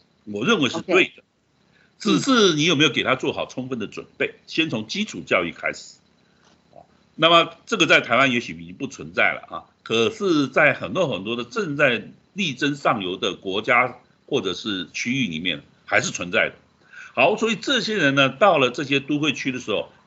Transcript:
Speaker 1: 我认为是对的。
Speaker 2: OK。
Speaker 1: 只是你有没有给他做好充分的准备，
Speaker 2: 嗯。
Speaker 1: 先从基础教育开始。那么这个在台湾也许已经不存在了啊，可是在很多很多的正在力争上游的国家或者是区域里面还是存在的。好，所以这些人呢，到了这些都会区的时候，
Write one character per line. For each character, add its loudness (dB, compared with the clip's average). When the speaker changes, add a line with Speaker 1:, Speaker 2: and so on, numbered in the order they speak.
Speaker 1:
我 -6
认 2
为 2
是 -6
对 2
的。 -6
Speaker 2:
OK。 -20
Speaker 1:
只 2
是 4
你 0
有 2
没 4
有 4
给 -2
他 2
做 -2
好 -4
充 -10
分 -6
的 -6
准 -12
备， -2
Speaker 2:
嗯。 -8
Speaker 1:
先 -2
从 -4
基 -4
础 -10
教 2
育 -6
开 -8
始。 -16
那 4
么 6
这 -2
个 4
在 6
台 0
湾 4
也 0
许 -8
已 -16
经 -18
不 -10
存 -14
在 2
了 -10
啊， -10
可 0
是 0
在 4
很 -8
多 0
很 -6
多 -4
的 -6
正 -6
在 0
力 -4
争 -2
上 0
游 -4
的 -4
国 -6
家 0
或 -2
者 -2
是 -6
区 -2
域 -2
里 -6
面 -4
还 2
是 -4
存 -8
在 2
的。 -18
好， 4
所 0
以 -2
这 -2
些 -2
人 2
呢， 4
到 4
了 4
这 -6
些 0
都 -2
会 0
区 -6
的 -4
时 -8
候， -2